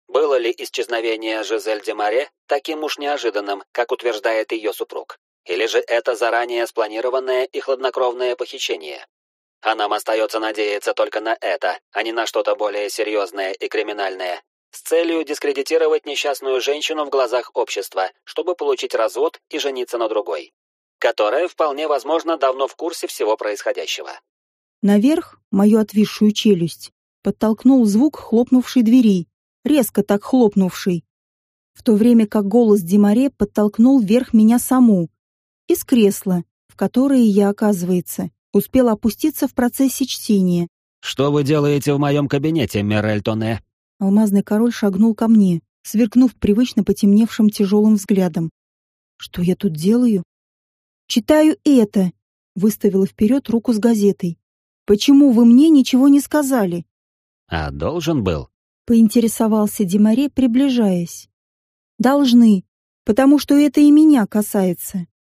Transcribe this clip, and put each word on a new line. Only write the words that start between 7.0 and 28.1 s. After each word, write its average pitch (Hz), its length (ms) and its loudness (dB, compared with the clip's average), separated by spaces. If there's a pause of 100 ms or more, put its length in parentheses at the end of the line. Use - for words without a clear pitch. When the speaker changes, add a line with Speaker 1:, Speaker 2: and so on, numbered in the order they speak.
Speaker 1:
и - 140 -10
хладнокровное 127 760 -4
похищение? - 720 -10 (560)
А 110 140 -2
нам 104 180 -4
остается 110 460 -4
надеяться 107 540 -4
только 107 280 -4
на 113 200 -4
это, 92 380 -4 (120)
а 110 120 -6
не 113 80 -8
на 117 140 -4
что-то 104 300 -4
более 104 340 -6
серьезное 98 640 -6
и 101 140 -10
криминальное, 95 760 -8 (300)
с - 100 -20
целью 165 420 -2
дискредитировать 147 840 -2
несчастную 135 560 -4
женщину 151 440 -4
в 139 40 -12
глазах 127 440 -2
общества, 95 580 -6 (120)
чтобы 160 320 -6
получить 143 400 -4
развод 117 440 -2 (100)
и 156 100 -8
жениться 131 380 -6
на 113 120 -4
другой, 104 440 -6 (460)
которая, 120 480 -2
вполне 156 400 -4
возможно, 156 500 -4
давно 135 300 -2
в - 80 -12
курсе 170 320 -10
всего 107 300 -4
происходящего. 98 760 -8 (680)
Speaker 2:
Наверх 214 580 0 (120)
мою 208 280 4
отвисшую 208 540 0
челюсть 170 580 -2 (300)
подтолкнул 226 640 2
звук 220 320 0